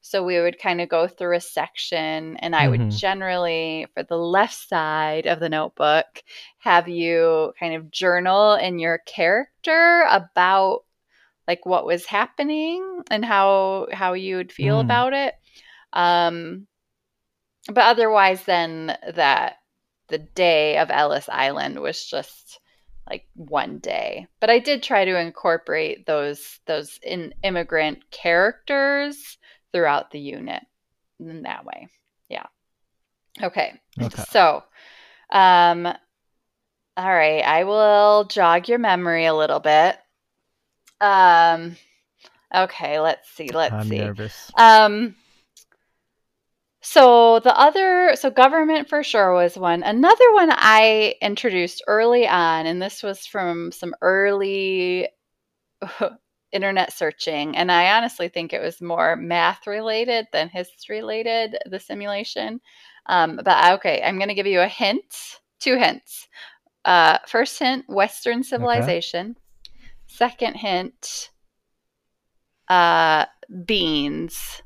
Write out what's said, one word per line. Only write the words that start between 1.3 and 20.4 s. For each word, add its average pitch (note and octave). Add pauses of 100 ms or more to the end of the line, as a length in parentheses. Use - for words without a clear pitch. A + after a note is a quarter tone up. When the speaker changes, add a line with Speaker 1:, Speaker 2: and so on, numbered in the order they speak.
Speaker 1:
a E3+
section, D#3+
and E3+
I D3
would A#2
Speaker 2:
Mm-hmm. G#2+
Speaker 1:
generally, F3
for -
the E3+
left F#3 (140)
side D#3
of E3+
the E3
notebook, D#3 (360)
have F3
you E3
kind E3
of D#3+
journal F#3
in F3+
your E3
character D#4+
about, F#3+ (600)
like, F3
what F3+
was F3
happening D#4
and G#3+
how, G3
how F#3+
you F#3+
would F3+
feel C#3
Speaker 2:
Mm. A3+
Speaker 1:
about B3
it. C#4 (580)
Um, F3 (1000)
but A3
otherwise, G#3+
then E3 (180)
that, C#3+ (520)
the D#3
day D#3